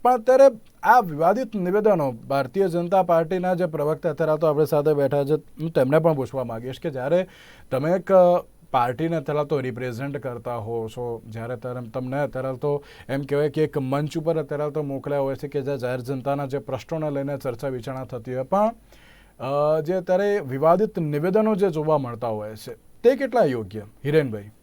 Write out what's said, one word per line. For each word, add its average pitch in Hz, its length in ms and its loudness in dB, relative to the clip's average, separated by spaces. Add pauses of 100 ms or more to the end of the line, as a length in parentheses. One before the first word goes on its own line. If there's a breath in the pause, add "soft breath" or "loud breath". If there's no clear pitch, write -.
પણ 247 120 6
અત્યારે 254 300 6 (400)
આ 240 160 8
વિવાદિત 185 560 0
નિવેદનો 180 560 2
ભારતીય 139 560 -2
જનતા 175 360 2
પાર્ટીના 180 500 2
જે 180 120 0
પ્રવક્તા 156 440 -2
અત્યારે 156 280 0
તો 160 100 2
આપણી 151 180 4
સાથે 147 280 2
બેઠા 143 300 2
છે, 143 100 2
હું 156 380 -4
તેમને 147 280 4
પણ 160 140 4
પૂછવા 131 300 -4
માંગીશ 117 360 -8
કે 170 100 -6
જ્યારે 147 380 0 (440 loud breath)
તમે 143 200 0
એક, 190 200 -2
અ, 180 320 6 (280)
પાર્ટીને 127 440 0
અત્યારે 147 300 -2
તો 147 140 0
રિપ્રેઝેન્ટ 127 580 -6
કરતા 120 380 -8
હો 113 320 -6
છો, 117 420 -8
જ્યારે 117 260 -8
ત્યારે 123 240 -10 (140)
તમને 127 260 -4
અત્યારે 131 380 -4
તો 143 260 -4 (260 loud breath)
એમ 139 120 -4
કહેવાય 143 280 0
કે 156 140 0
એક 147 140 -2
મંચ 143 400 -2
ઉપર 160 200 0
અત્યારે 147 340 -4
તો 151 120 -4
મોકલ્યા 139 360 -4
હોય 135 160 -2
છે 143 120 -10
કે 139 140 -4
જ્યાં 139 160 -4
જાહેર 123 220 -4
જનતાના 139 460 -4
જે 135 140 -6
પ્રશ્નોને 151 520 -6
લઈને 139 260 -4
ચર્ચા 127 300 -6
વિચારણા 131 380 -8
થતી 127 280 -10
હોય, 131 100 -4
પણ, 214 320 0 (640 soft breath)
અ, 147 420 0
જે 160 120 -2
અત્યારે 190 460 2
વિવાદિત 160 600 2
નિવેદનો 180 560 2
જે 190 140 2
જોવા 151 280 0
મળતા 120 300 -4
હોય 107 280 -6
છે - 360 -18 (120)
તે 254 120 8
કેટલા 247 280 2
યોગ્ય, 110 440 -2 (180)
હિરેનભાઈ? 120 460 0 (120)